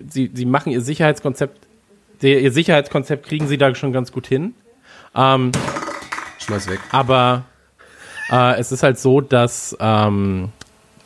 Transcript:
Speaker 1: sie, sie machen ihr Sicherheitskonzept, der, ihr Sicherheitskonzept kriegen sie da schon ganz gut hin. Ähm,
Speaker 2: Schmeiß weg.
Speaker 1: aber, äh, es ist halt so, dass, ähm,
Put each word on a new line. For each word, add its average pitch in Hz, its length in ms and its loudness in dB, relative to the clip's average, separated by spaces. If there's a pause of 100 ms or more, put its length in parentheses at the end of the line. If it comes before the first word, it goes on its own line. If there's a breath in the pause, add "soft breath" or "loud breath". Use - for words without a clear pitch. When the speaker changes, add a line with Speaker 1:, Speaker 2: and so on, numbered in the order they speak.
Speaker 1:
sie, 131 240 -4
sie 123 140 -6
machen 139 260 0
ihr 120 80 0
Sicherheitskonzept, 147 800 -2 (640)
der, 135 180 6
ihr 135 120 2
Sicherheitskonzept 147 760 0
kriegen 151 220 -4
sie 143 100 -2
da 131 160 4
schon 135 180 -4
ganz 123 200 -4
gut 127 140 -8
hin. 165 280 -2 (600 loud breath)
Ähm, 131 380 2 (840)
Speaker 2:
Schmeiß 101 300 -6
weg. 95 120 -6 (100)
Speaker 1:
aber, 123 540 2 (840 loud breath)
äh, 123 280 4
es 120 140 -4
ist 131 100 -2
halt 135 160 2
so, 135 220 4
dass, 120 580 0
ähm, 101 680 0 (580)